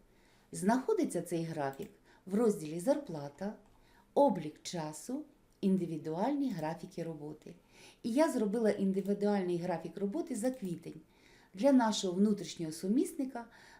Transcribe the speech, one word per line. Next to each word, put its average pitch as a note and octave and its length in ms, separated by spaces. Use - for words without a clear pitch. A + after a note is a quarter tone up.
Знаходиться A#3 680
цей E3 220
графік D3+ 460
в F#3 80
розділі F3 460
«Зарплата», G3 720
«Облік F#3 480
часу», F3 600
«Індивідуальні F#3 920
графіки E3 500
роботи». D#3 520
І A#3 100
я D4 200
зробила A3 380
індивідуальний G3 880
графік E3+ 380
роботи A3 400
за A#3+ 140
квітень. F3 500
Для B3+ 180
нашого G#3 420
внутрішнього F#3 580
сумісника, B3 760